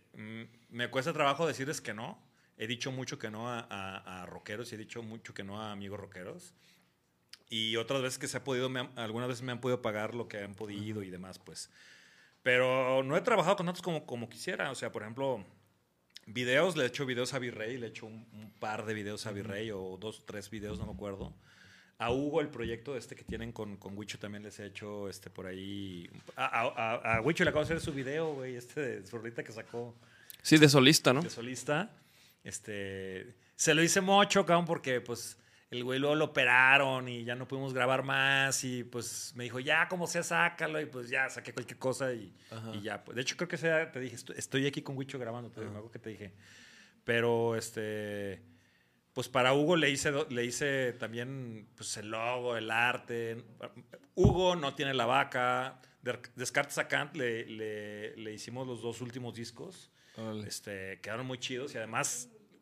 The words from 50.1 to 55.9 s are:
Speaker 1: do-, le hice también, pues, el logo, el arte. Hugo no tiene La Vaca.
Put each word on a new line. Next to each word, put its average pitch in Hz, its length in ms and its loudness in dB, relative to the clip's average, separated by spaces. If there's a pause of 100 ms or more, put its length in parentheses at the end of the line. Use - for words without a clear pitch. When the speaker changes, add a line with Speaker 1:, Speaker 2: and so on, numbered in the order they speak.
Speaker 1:
do-, 147 200 2
le 120 140 0
hice 131 500 0
también, 117 800 -8
pues, - 220 -8
el 107 120 -10
logo, 120 460 0
el 110 140 -2
arte. 117 720 0 (720)
Hugo 180 420 8
no 139 180 -2
tiene 139 200 0
La 123 120 4
Vaca. 127 720 2 (220)